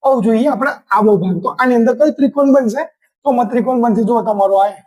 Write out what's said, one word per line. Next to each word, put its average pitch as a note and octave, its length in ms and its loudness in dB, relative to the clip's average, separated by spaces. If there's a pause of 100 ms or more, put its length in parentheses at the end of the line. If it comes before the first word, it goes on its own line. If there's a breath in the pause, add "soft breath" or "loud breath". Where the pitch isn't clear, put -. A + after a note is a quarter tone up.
હવે C4+ 180 2
જોઈએ A3+ 240 0
આપણે C4 240 -2 (200)
આવો G#3 260 2
ભાગ. F3+ 240 -2
તો - 80 -4
આની B3+ 260 -2
અંદર A#3 200 2
કયો D4+ 160 2
ત્રિકોણ C#4 420 0
બનશે? C4 300 0 (400)
તો C#4+ 60 -2
આમાં A#3+ 200 0
ત્રિકોણ B3 320 -2
બનશે, A#3 220 0
જુઓ, A3 180 0
તમારો G3 340 0
આ G3 140 2 (180)